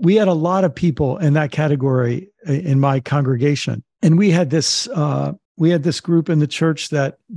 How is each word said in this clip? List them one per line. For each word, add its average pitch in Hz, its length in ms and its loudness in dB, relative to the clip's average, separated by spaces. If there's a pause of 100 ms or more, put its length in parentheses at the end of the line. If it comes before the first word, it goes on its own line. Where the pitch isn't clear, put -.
we 185 140 4
had 214 120 4
a 185 60 2
lot 175 320 0
of 151 100 -2
people 147 440 -2
in 151 160 2
that 151 160 0
category 135 800 -2 (160)
i-, 160 60 -4
in 143 300 0
my 139 180 2
congregation. 135 800 -2 (200)
And 165 160 4
we 196 140 4
had 165 180 2
this, 156 400 -2
uh, 143 420 -2 (240)
we 165 140 2
had 170 140 0
this 160 180 -2
group 165 280 0
in 160 100 2
the 147 80 2
church 160 420 -2
that 139 300 -4 (180)